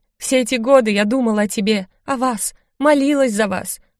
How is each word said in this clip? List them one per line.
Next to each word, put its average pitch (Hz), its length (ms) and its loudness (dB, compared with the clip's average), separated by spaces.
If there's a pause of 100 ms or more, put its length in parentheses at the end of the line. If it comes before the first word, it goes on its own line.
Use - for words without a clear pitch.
(160)
все - 240 0
эти 247 140 -2
годы 240 360 4
я 208 140 0
думала 220 380 0
о 208 60 -2
тебе, 208 380 -2 (200)
о 277 100 -4
вас, 240 380 -4 (240)
молилась 277 540 2
за 208 140 0
вас, 190 320 -8 (200)